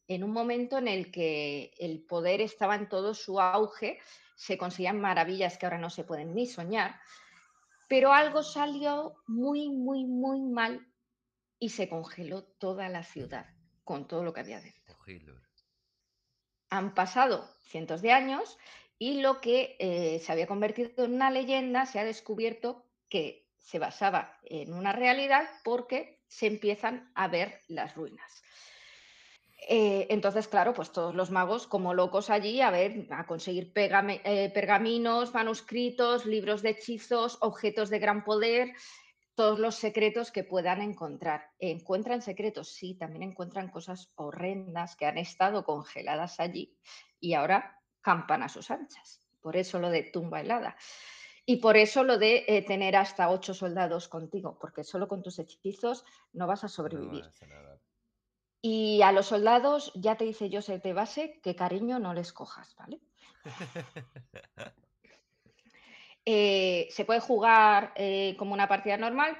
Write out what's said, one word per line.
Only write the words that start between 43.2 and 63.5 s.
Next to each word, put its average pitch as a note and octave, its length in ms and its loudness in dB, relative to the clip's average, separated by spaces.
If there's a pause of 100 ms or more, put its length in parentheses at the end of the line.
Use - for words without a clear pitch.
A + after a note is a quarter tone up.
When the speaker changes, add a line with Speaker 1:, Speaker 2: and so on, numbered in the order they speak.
Speaker 1:
encuentran F#3 460 -10
cosas F3+ 440 -14
horrendas E3+ 840 -8
que D3+ 100 -2
han D3 120 -2
estado F#3+ 460 0
congeladas D3+ 760 -6
allí F3 400 -6 (400)
y E3+ 160 -2
ahora D#3+ 460 2 (220)
campan D#3+ 420 2
a D3 40 -6
sus - 220 -12
anchas. - 500 -12 (200)
Por E3 160 -4
eso F#3 240 -2
lo F3 100 0
de E3 140 0
tumba D#3+ 360 -6
helada. A3+ 360 -4 (720)
Y B3 100 4
por A3 200 8
eso G#3+ 280 6
lo B3 140 6
de, A3 300 4
eh, G#3+ 140 6
tener G3 340 2
hasta F#3+ 340 4
ocho F#3 240 -2
soldados F3 540 -2
contigo, E3 520 -8
porque - 240 -10
solo G3 240 -6
con G3 140 -6
tus F3+ 160 -12
hechizos G3+ 640 -6 (280)
no F3 140 -6
vas G3 180 -2
a - 20 -6
Speaker 2:
No F#3+ 40 -8
Speaker 1:
sobrevivir. D3 540 -8
Speaker 2:
vas - 180 -20
a - 40 -20
nada. - 340 -20 (800)
Speaker 1:
Y G#3+ 420 2
a G3 100 10
los G3 140 6
soldados, B3 680 4
ya G#3+ 220 0
te A3+ 100 -2
hice G#3+ 240 -6
yo G3+ 100 -4
set F#3+ 220 -8
de F#3+ 100 -2
base, C#4+ 500 -4
que F3+ 120 -4
cariño G3+ 460 -2
no F3+ 140 -4
les F3 180 -6
cojas, - 440 -18
¿vale? - 240 -16 (440)
Speaker 2:
<laughs> - 1400 -16 (1400)